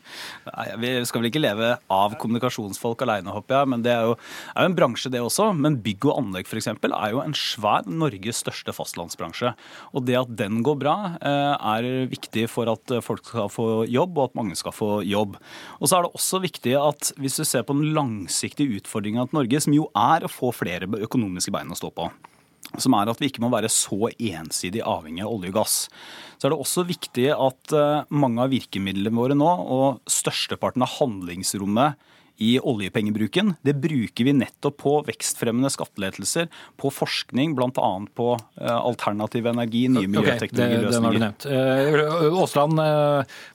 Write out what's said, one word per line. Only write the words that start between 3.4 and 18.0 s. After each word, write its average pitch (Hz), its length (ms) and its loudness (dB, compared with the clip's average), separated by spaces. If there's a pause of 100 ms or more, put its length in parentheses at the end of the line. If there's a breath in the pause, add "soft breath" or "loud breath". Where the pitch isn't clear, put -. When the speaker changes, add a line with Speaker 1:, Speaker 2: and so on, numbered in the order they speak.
Speaker 1:
jeg, 143 100 4
men 120 140 0
det 120 100 2
er 117 140 2
jo, 117 60 4 (420 loud breath)
er - 80 2
jo 180 80 4
en 175 80 -2
bransje 135 320 2
det 123 100 -2
også. 151 280 2 (100)
Men 143 240 4
bygg 104 240 0
og 143 140 2
anlegg 95 260 -6
for 110 140 -6
eksempel - 340 -2
er 104 220 0
jo 139 40 -2
en 156 140 -6
svær 110 560 0
Norges 117 540 -2
største - 280 -8
fastlandsbransje. 87 760 -6 (420 loud breath)
Og 127 140 -2
det 123 140 2
at 123 180 -4
den 110 240 0
går 147 160 2
bra, 143 160 0 (240)
eh, 143 380 0 (180)
er 127 320 -2
viktig 113 420 -4
for 117 220 -2
at 113 240 -4 (100)
folk - 220 -6
skal 104 240 -4
få 113 160 -2 (240)
jobb, 160 260 2
og 131 140 2
at - 80 -8
mange 113 180 -4
skal - 220 -8
få 104 260 0
jobb. 101 320 0 (460 loud breath)
Og 156 80 2
så 185 80 6
er 175 80 2
det - 80 -12
også - 320 -2
viktig 131 320 0
at - 400 0
hvis 135 240 -4
du - 20 -2
ser 123 220 0
på 139 100 -2
den 151 220 2
langsiktige 110 800 -2